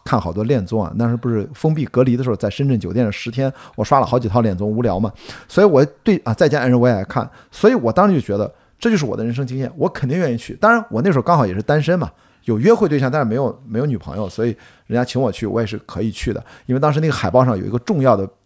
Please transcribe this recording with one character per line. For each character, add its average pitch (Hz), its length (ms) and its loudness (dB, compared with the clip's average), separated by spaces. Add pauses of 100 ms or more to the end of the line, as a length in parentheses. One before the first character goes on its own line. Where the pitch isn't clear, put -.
看 120 160 0
好 87 120 -4
多 98 120 -2
恋 120 220 0
综 107 180 -2
啊， - 140 -6
当 117 120 0
时 120 60 0
不 120 140 -4
是 107 240 -2
封 156 200 0
闭 151 120 -2
隔 123 180 2
离 123 120 2
的 127 80 -2
时 127 60 -2
候， 107 60 0
在 101 140 -2
深 139 180 -2
圳 127 120 2
酒 90 140 -6
店 110 180 0
十 - 200 -8
天， 131 200 -2 (240)
我 107 80 -2
刷 135 160 2
了 120 60 2
好 - 120 0
几 117 100 0
套 107 140 2
恋 101 160 0
综， 104 120 -4
无 110 120 -2
聊 98 180 0
嘛， 104 120 -2 (360)
所 - 160 2
以 208 40 8
我 147 160 6 (200)
对， 196 200 2
啊， 113 100 -2
再 170 140 2
见 147 120 0
爱 127 80 0
人 123 120 4
我 120 80 4
也 123 60 4
爱 98 100 -2
看， - 260 -6 (220)
所 - 180 4
以 262 40 2
我 120 180 0
当 185 160 4
时 196 60 4
就 139 80 2
觉 101 160 -4
得 104 140 -2 (280)
这 233 100 0
就 220 80 2
是 147 80 0
我 98 120 -4
的 110 60 -4
人 117 100 -2
生 135 120 -4
经 127 120 -8
验， 131 180 -6
我 - 140 -2
肯 - 180 -6
定 147 100 -2
愿 156 160 -2
意 117 40 -4
去。 - 180 -12
当 214 160 2
然 233 180 2
我 110 120 -2
那 185 100 2
时 143 60 4
候 123 40 0
刚 165 160 2
好 131 80 2
也 92 80 -2
是 101 80 -4
单 147 200 0
身 170 160 0
嘛， 131 120 -4 (360)
有 113 140 0
约 190 140 6
会 226 140 2
对 147 120 0
象， 131 120 0
但 151 100 0
是 127 40 0
没 110 100 -2
有， 131 320 -2
没 110 120 -6
有 139 60 -2
女 131 120 -2
朋 80 200 -10
友， 104 120 -6
所 - 160 -4
以 113 100 -2 (320)
人 113 120 -2
家 123 60 0
请 123 160 -4
我 127 100 0
去， - 140 -8
我 101 160 -2
也 110 60 -2
是 104 120 -8
可 - 220 -10
以 113 80 -2
去 107 240 -6
的。 - 100 -8 (220)
因 127 100 -2
为 135 40 0
当 151 120 2
时 143 80 0
那 160 80 0
个 143 60 0
海 101 160 -2
报 127 160 4
上 120 120 0
有 92 60 -4
一 95 60 -6
个 117 100 -4
重 131 220 -2
要 127 140 4
的 98 120 -2 (180)